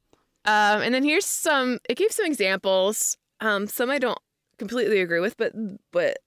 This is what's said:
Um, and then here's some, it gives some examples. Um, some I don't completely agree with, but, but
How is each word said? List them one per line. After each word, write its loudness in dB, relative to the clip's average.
Um, 4
and 0
then 0
here's 2
some, 0
it 0
gives 0
some -2
examples. 0
Um, 0
some -2
I 0
don't -2
completely 0
agree 0
with, -2
but, -2
but 0